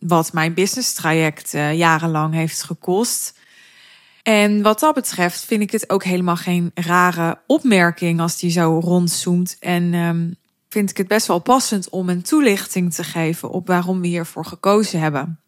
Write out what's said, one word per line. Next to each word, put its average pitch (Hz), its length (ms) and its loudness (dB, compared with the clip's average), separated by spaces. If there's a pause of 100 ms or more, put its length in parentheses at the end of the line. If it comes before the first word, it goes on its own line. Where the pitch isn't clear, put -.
wat 165 320 2
mijn 165 220 -2
business 202 380 -2
traject, 160 600 -2
eh, 147 200 -2
jarenlang 160 600 2
heeft 160 280 -2
gekost. - 760 -4 (840)
En 208 400 2
wat 214 180 2
dat 311 140 4
betreft 180 500 -4
vind 214 180 0
ik 202 80 -4
het - 200 -4
ook 196 140 0
helemaal 180 320 0
geen 175 380 -2
rare 175 720 2
opmerking 175 760 2
als 165 180 -2
die 175 120 -2
zo 165 340 2
rondzoomt. 175 760 0
En, 175 340 0
ehm, 170 360 -2 (380)
vind 202 220 -2
ik - 60 -14
het 190 120 -2
best 214 180 2
wel 175 120 0
passend 220 500 0
om 180 200 -4
een 180 140 -2
toelichting 196 720 0
te 175 100 -6
geven 160 460 -4
op 180 160 -6
waarom 180 340 0
we 175 60 -2
hiervoor 165 380 -6
gekozen 190 560 0
hebben. 156 480 -2